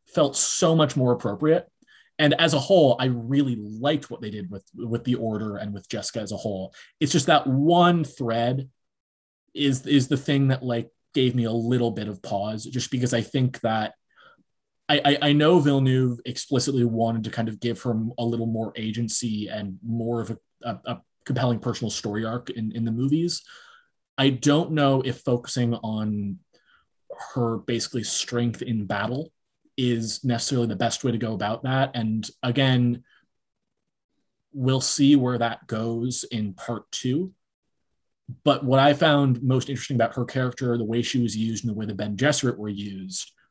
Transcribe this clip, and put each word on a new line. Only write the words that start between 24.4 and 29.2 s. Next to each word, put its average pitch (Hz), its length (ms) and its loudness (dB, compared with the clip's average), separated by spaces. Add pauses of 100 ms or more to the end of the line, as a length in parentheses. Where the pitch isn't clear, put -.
know 139 320 4
if 127 160 -6
focusing 123 540 0
on 107 640 -4 (960)
her 113 240 0
basically 113 460 -4
strength - 580 -2
in 110 240 -4
battle 107 460 -4 (440)